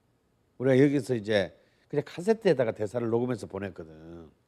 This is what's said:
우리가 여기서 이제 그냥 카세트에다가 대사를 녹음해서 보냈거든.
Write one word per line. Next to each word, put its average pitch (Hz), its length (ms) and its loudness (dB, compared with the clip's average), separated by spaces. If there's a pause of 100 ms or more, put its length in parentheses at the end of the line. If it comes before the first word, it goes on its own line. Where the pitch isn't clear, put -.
(580)
우리가 127 200 4
여기서 139 380 2
이제 101 400 -2 (320)
그냥 147 180 -4
카세트에다가 170 680 2
대사를 113 360 -2
녹음해서 117 380 0
보냈거든. 82 840 -12 (180)